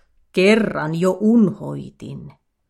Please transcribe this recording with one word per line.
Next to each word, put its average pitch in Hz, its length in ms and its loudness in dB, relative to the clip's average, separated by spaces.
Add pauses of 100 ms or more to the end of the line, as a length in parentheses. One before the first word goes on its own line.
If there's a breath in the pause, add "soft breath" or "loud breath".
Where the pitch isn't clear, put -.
(320)
kerran 185 640 0
jo 185 240 0
unhoitin. 143 1120 -2 (360)